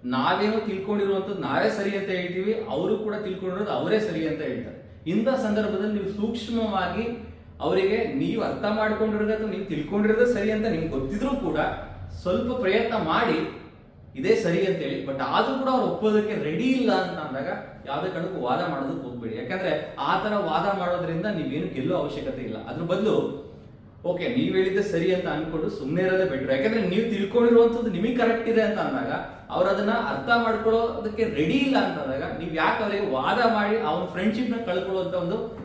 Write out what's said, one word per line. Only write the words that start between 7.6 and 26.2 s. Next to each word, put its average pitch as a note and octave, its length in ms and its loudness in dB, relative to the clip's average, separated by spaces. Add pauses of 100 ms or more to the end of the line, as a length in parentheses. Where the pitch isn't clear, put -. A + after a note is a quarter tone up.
ಅವರಿಗೆ F#3+ 520 2
ನೀವು F#3 300 0
ಅರ್ಥ C#3 200 -4
ಮಾಡ್ಕೊಂಡಿರೋದು G#3+ 720 2
ಅಥವಾ G#3+ 160 -2
ನೀವು G3 160 -4
ತಿಳ್ಕೊಂಡಿರೋದು G#3+ 680 2
ಸರಿ G#3+ 180 0
ಅಂತ G#3+ 140 0
ನಿಮ್ಗೆ D#3+ 220 0
ಗೊತ್ತಿದ್ರೂ G3+ 420 -2
ಕೂಡ E3+ 280 -2 (640)
ಸ್ವಲ್ಪ A#3 320 0
ಪ್ರಯತ್ನ A3 420 2
ಮಾಡಿ F#3 680 0 (580)
ಇದೇ G#3+ 160 6
ಸರಿ F3+ 300 2
ಅಂತ F#3 120 0
ಹೇಳಿ. C3+ 280 -4
But C3+ 220 -4
ಆದ್ರೂ A3+ 320 2
ಕೂಡ C4 100 0
ಅವ್ರು A#3+ 160 4
ಒಪ್ಪೋದಕ್ಕೆ G#3+ 580 2
ರೆಡಿ D#3+ 200 -2
ಇಲ್ಲ B3 280 4
ಅಂತ F3+ 280 0
ಅಂದಾಗ C3+ 280 -6 (380)
ಯಾವುದೇ D#3 240 -4
ಕಾರಣಕ್ಕೂ E3 320 -4
ವಾದ B2+ 300 0
ಮಾಡೋದಕ್ಕೆ C3+ 380 -4
ಹೋಗ್ಬೇಡಿ. A2+ 260 -8
ಯಾಕಂದ್ರೆ F3+ 640 -2
ಆ E3 240 0
ತರ G#3 100 0
ವಾದ F#3 460 0
ಮಾಡೋದ್ರಿಂದ F3 460 -2
ನೀವೇನು D#3+ 480 -2
ಗೆಲ್ಲೋ E3 220 -2
ಅವಶ್ಯಕತೆ C3+ 460 -4
ಇಲ್ಲ. A2 260 -8
ಅದ್ರ E3 140 -6
ಬದಲು G3 640 0 (600)
ಓಕೆ, E3+ 220 0
ನೀವ್ F#3+ 300 2
ಹೇಳಿದ್ದೆ F#3+ 260 2
ಸರಿ F3 300 2
ಅಂತ F3 140 0
ಅನ್ಕೊಂಡು D#3+ 420 -2
ಸುಮ್ನೆ E3 340 -2
ಇರೋದೇ F#3 220 2